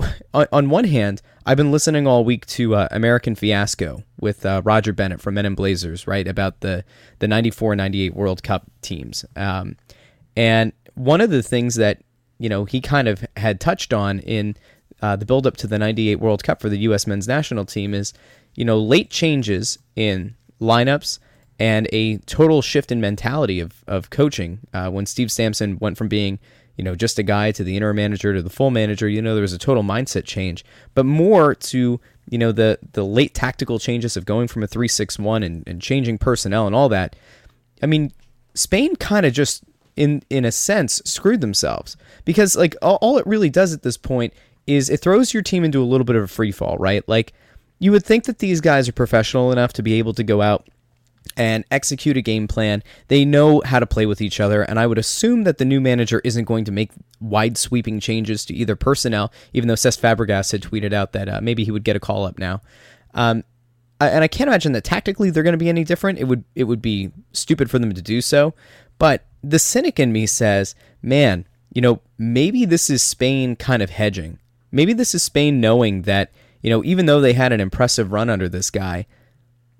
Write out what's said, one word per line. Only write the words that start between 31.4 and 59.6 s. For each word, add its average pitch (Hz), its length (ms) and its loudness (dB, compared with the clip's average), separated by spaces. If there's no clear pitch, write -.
to, 123 460 -2
you 120 100 -4
know, 117 120 2
the, 110 300 2
the 104 120 -2
late 113 300 2
tactical 123 440 -4
changes 120 380 -4
of 107 80 -6
going 113 240 -2
from 110 160 -6
a - 20 -2
three 117 220 -2
six - 320 -4
one 107 240 -2
and, 85 240 -8
and 87 120 -10
changing 120 380 -2
personnel 110 480 0
and 98 80 -2
all 135 140 4
that. 92 260 -2
I 139 60 -2
mean, 151 260 0
Spain 285 420 0
kinda 196 340 2
just, 131 320 -2
in, 147 360 0
in 135 140 0
a 117 60 0
sense, 190 540 -2
screwed 214 360 0
themselves 85 560 -4
because, 185 320 2
like, 170 260 2
all, 190 180 4
all 247 180 4
it - 100 0
really 202 220 2
does 180 220 2
at 151 100 -8
this 123 140 -4
point 123 360 -4
is 139 240 2
it 147 80 2
throws 220 340 2
your 208 120 -2
team 180 200 0
into 143 160 2
a 123 60 2
little 127 180 2
bit 120 120 2
of 107 80 2
a 92 40 -8
free 107 240 -2
fall, - 260 -6
right? 95 300 0
Like, 113 240 0
you 196 120 4
would 202 120 6
think 226 200 2
that - 160 -6
these 185 200 0
guys 143 280 4
are 120 40 -4
professional 127 600 2
enough 123 200 2
to - 100 -6
be 110 120 0
able 113 180 0
to 110 120 -4
go 104 180 2
out 104 240 0
and 113 340 0
execute 139 460 -2
a 131 40 0
game 110 280 -2
plan. 107 340 -2
They 143 180 4
know 147 400 6
how 127 140 2
to 120 80 2
play 110 180 0
with 104 160 0
each 104 200 -4
other, 104 220 2
and 110 160 -2
I 113 100 4
would 113 100 0
assume 220 460 0
that 170 140 0
the 160 60 0
new 135 160 2
manager 120 440 2
isn't 117 200 -2
going 113 200 -2
to 104 80 -6
make - 180 -4
wide 113 360 0
sweeping 110 440 -4
changes 110 460 -4
to - 80 -10
either 110 200 -2
personnel, 110 580 0
even 117 160 0